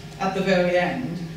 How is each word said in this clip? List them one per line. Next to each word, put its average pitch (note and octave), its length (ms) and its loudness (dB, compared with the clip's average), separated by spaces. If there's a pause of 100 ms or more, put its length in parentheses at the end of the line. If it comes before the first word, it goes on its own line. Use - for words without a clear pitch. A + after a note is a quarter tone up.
(200)
at F#3+ 140 0
the F#3+ 60 0
very F3+ 380 4
end. D#3+ 400 -2 (180)